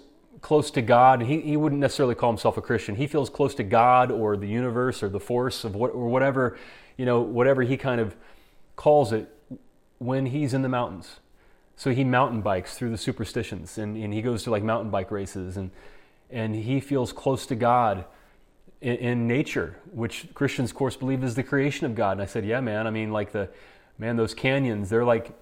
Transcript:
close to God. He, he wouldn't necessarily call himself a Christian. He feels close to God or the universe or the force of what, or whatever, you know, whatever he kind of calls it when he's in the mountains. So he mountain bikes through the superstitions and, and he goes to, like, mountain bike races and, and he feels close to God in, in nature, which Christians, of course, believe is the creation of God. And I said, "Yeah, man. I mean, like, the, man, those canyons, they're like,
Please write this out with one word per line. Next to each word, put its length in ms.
close 300
to 100
God. 400
He, 200
he 160
wouldn't 240
necessarily 340
call 160
himself 260
a 40
Christian. 340
He 120
feels 220
close 260
to 80
God 480
or 260
the 100
universe 560
or 60
the 100
force 440
of 120
what, 160
or 160
whatever, 500
you 80
know, 160
whatever 420
he 140
kind 220
of 160
calls 360
it 180
when 300
he's 260
in 80
the 80
mountains. 500
So 160
he 120
mountain 380
bikes 360
through 120
the 80
superstitions 800
and, 200
and 160
he 80
goes 220
to, 80
like, 120
mountain 280
bike 200
races 460
and, 140
and 260
he 240
feels 320
close 360
to 80
God 500
in, 160
in 300
nature, 500
which 420
Christians, 380
of 40
course, 200
believe 280
is 120
the 80
creation 420
of 100
God. 180
And 80
I 40
said, 200
"Yeah, 160
man. 240
I 60
mean, 200
like, 200
the, 180
man, 180
those 180
canyons, 560
they're 140
like, 380